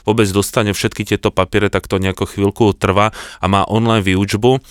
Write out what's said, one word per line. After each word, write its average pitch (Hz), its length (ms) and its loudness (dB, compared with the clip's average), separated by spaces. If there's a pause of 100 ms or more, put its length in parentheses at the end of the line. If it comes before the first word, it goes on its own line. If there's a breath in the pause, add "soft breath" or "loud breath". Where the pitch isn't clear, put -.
vôbec 107 320 2
dostane 104 400 0
všetky 107 320 -4
tieto 104 240 0
papiere, 98 400 0
tak - 160 -4
to 95 160 -2
nejako 95 320 -4
chvíľku 101 400 2
trvá 101 400 0
a - 320 -10
má 98 240 2
online 113 320 2
výučbu. 101 560 2 (120)